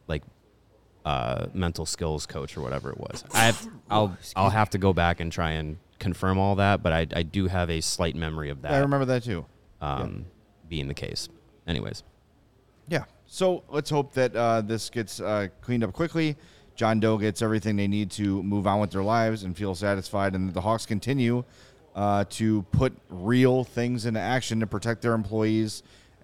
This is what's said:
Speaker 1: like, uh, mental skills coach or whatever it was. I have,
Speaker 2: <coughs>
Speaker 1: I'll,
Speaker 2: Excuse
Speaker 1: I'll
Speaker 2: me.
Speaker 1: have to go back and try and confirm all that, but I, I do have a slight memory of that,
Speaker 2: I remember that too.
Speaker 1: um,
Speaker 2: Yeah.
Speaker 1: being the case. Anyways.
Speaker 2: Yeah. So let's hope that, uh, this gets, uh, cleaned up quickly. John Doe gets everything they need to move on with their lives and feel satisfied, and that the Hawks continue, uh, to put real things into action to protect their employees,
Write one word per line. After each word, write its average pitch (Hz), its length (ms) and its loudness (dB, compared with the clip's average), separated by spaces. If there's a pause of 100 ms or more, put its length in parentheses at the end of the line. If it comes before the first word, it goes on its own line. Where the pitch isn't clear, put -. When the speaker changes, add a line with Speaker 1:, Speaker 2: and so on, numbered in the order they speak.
Speaker 1:
like, 76 160 -4 (840)
uh, 64 480 -2
mental 85 340 -4
skills 78 400 -4
coach - 300 -10
or 78 40 -8
whatever 67 300 -6
it - 80 -10
was. - 260 -6 (100)
I 110 120 6
have, 117 220 2 (100)
Speaker 2:
<coughs> - 120 -14
Speaker 1:
I'll, 104 240 4
Speaker 2:
Excuse - 220 -16
Speaker 1:
I'll 95 120 4
Speaker 2:
me. 95 40 2
Speaker 1:
have 107 180 2
to 101 80 0
go 95 140 4
back 85 280 2
and 82 120 -4
try 82 200 -2
and 78 260 -4 (200)
confirm 95 400 0
all 98 180 4
that, 98 260 4
but 85 100 2
I, 80 220 2
I 85 80 0
do 92 260 0
have 87 220 0
a 82 100 -2
slight 82 360 -2
memory 78 340 -4
of 69 120 -10
that, 147 100 -4
Speaker 2:
I 139 60 4
remember 139 280 2
that 123 180 0
too. 117 200 -4 (360)
Speaker 1:
um, 69 200 -4
Speaker 2:
Yeah. 57 240 -8 (440)
Speaker 1:
being 73 200 -6
the 69 60 -6
case. - 340 -10 (380)
Anyways. 62 360 -6 (840)
Speaker 2:
Yeah. 151 160 -2 (220)
So 185 420 0
let's 151 220 -4
hope 143 240 0
that, 127 200 2
uh, 113 280 4
this 107 280 -4
gets, 113 300 -6
uh, 101 280 0 (120)
cleaned 120 240 0
up 95 80 -2
quickly. 160 440 -2 (380)
John 110 260 2
Doe 110 180 4
gets 107 240 0
everything 110 340 2
they 101 100 2
need 101 260 0
to 98 300 0
move 101 240 0
on 101 140 4
with 104 100 0
their 95 120 -2
lives 110 420 2
and 90 120 -6
feel 98 180 -2
satisfied, 98 600 0
and 92 140 0
that 85 60 -6
the 92 80 -4
Hawks 110 240 0
continue, 120 580 0 (500)
uh, 101 360 2
to 110 320 2 (100)
put 131 220 2 (160)
real 123 540 4
things 120 420 -2
into 110 120 0
action 117 420 0
to 110 60 0
protect 110 360 -2
their 117 100 2
employees, 110 720 0 (420)